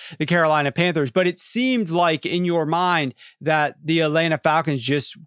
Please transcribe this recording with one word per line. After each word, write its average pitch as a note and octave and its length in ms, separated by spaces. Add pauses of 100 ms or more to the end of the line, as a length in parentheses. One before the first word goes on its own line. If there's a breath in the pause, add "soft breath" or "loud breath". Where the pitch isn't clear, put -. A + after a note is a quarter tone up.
(180 loud breath)
the F3+ 80
Carolina D#3 440
Panthers. D#3+ 400
But F#3 160
it F3 120
seemed A#3+ 500
like E3 380
in F3 180
your E3+ 220
mind E3 480 (260 loud breath)
that D3+ 420
the E3 180
Atlanta D#3+ 360
Falcons D3+ 460
just C3+ 340 (100)